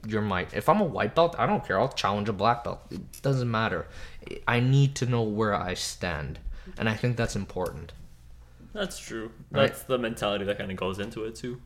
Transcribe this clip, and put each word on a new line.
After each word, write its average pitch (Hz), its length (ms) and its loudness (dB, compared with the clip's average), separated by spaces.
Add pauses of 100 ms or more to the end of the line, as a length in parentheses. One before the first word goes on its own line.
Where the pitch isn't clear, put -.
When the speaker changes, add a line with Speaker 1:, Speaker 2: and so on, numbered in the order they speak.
Speaker 1:
your 107 140 0
might. 95 320 0
If 104 160 2
I'm 190 100 6
a 202 60 4
white 104 300 0
belt, 170 220 6
I - 80 4
don't 104 200 0
care. 95 120 2
I'll 127 120 4
challenge 104 400 0
a 107 40 -2
black 104 300 2
belt. - 160 -6 (120)
It - 300 -12
doesn't 127 300 2
matter. 107 360 0 (600)
I 120 140 4
need 135 340 6
to 131 100 0
know 120 180 2
where 107 300 2
I 90 200 0
stand. 76 680 -4 (380)
And 110 100 0
I 110 80 2
think 120 220 0
that's 117 180 0
important. 82 560 -4 (800)
Speaker 2:
That's 202 280 -6
true. 113 320 -10 (200)
Speaker 1:
Right? 139 160 6
Speaker 2:
That's - 160 -2
the 127 140 0
mentality 110 480 0
that 101 120 0
kinda 95 180 -6
goes 95 240 -2
into 110 260 -6
it, 113 100 -8
too. 123 300 -8